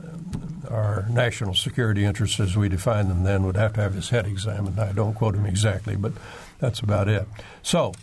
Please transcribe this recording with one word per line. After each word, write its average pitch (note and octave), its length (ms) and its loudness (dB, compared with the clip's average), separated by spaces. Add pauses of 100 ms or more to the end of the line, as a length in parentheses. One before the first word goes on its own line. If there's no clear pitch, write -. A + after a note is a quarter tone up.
(680)
our G#2 400 0
national A#2 440 0
security G#2+ 500 2
interests G2+ 360 2
as F#2+ 180 2
we G2+ 100 4
define G2+ 400 2
them F#2 160 2
then F#2+ 200 4
would F#2+ 120 0
have G#2+ 180 2
to A2 80 0
have G2 120 0
his - 160 -6
head A#2 180 2
examined." G2 520 -2
I G2+ 120 0
don't G#2+ 220 0
quote A2 220 0
him G#2 100 2
exactly, G2+ 500 0
but G2 160 -2 (480)
that's B2+ 220 -2
about G#2 260 2
it. G2+ 180 2 (380)
So, D3 400 2